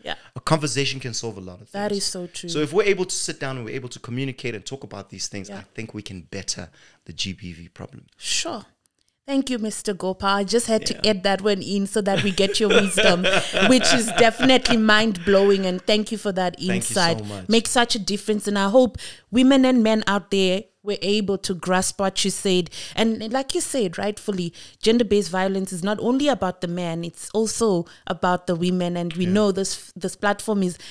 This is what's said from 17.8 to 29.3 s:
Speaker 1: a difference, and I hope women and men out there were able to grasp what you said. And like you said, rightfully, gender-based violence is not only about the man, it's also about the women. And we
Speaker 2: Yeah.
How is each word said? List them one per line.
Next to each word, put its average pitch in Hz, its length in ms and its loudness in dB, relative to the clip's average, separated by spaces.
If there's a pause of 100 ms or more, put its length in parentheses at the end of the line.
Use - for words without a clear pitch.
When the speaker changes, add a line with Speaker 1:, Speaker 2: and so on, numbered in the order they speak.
Speaker 1:
a - 20 -4
difference, 208 480 -2
and 202 100 0
I 196 140 2
hope 254 280 4 (340)
women 262 320 6
and 254 180 4
men 220 240 2
out 202 240 -2
there 190 320 2 (220)
were 202 180 -4
able 202 340 0
to - 160 -6
grasp 185 460 -2
what 190 260 -2
you 196 60 2
said. 180 400 0 (240)
And 220 380 -2
like 269 240 -2
you 349 40 2
said, 202 380 -2
rightfully, 196 540 -4 (280)
gender-based 214 480 4
violence 190 440 -2
is 175 100 -6
not 202 160 -2
only 262 300 2
about 190 320 -2
the 180 80 -4
man, 170 340 -4
it's - 280 -12
also 214 560 0 (200)
about 180 400 -2
the 180 80 0
women. 175 420 0
And 175 180 -4
we 180 100 -2
Speaker 2:
Yeah. 180 80 0